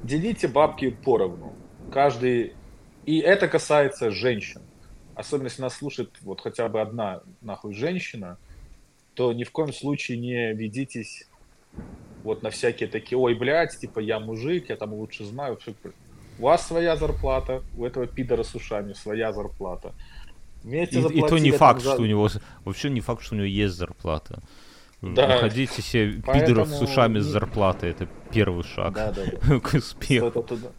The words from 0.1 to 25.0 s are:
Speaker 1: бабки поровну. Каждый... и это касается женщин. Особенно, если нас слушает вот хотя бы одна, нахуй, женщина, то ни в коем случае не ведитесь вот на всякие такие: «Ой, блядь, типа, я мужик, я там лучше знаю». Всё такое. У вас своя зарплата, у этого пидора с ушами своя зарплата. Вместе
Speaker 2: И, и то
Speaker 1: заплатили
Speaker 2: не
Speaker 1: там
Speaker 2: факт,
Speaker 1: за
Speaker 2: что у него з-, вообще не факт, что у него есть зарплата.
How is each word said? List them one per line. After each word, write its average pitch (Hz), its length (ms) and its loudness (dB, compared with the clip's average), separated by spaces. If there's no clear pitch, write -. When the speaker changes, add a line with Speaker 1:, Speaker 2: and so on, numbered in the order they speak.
Speaker 1:
бабки 135 420 4
поровну. 98 680 0
Каждый... 127 680 2
и 156 140 2
это 180 280 6
касается 143 640 2
женщин. 104 600 -2
Особенно, 131 340 -4
если 131 140 -8
нас 127 140 -4
слушает 131 460 -8
вот 98 180 -10
хотя 113 280 -4
бы 110 120 -2
одна, 104 420 -4
нахуй, 104 340 -12
женщина, 117 640 -6
то 120 180 2
ни 120 120 -4
в - 80 -10
коем 156 200 -2
случае 139 460 -6
не 120 360 -2
ведитесь 113 760 -8
вот 110 200 -4
на - 80 -4
всякие 117 380 -2
такие: 113 300 -4
«Ой, 123 160 4
блядь, 147 440 0
типа, - 220 -8
я 107 200 -2
мужик, 113 500 -4
я 107 60 -4
там 107 180 -8
лучше 107 300 -10
знаю». 123 340 -8
Всё 113 160 -14
такое. - 200 -16
У 113 60 -6
вас 147 220 6
своя 165 300 2
зарплата, 131 680 0
у 117 100 -4
этого 123 220 -4
пидора 120 380 -2
с - 100 -10
ушами 104 400 -6
своя 110 380 -4
зарплата. 95 600 -8
Вместе 127 380 -2
Speaker 2:
И, - 20 4
и 156 200 4
то 151 60 4
Speaker 1:
заплатили 165 100 6
Speaker 2:
не 147 120 6
Speaker 1:
там 143 80 4
Speaker 2:
факт, 127 240 8
Speaker 1:
за 135 120 4
Speaker 2:
что 117 80 2
у 110 40 2
него 104 220 4
з-, 104 120 -2
вообще 98 260 -4
не 123 100 -2
факт, 117 220 -6
что - 120 -8
у 104 40 -2
него 101 80 0
есть 98 280 0
зарплата. - 680 -6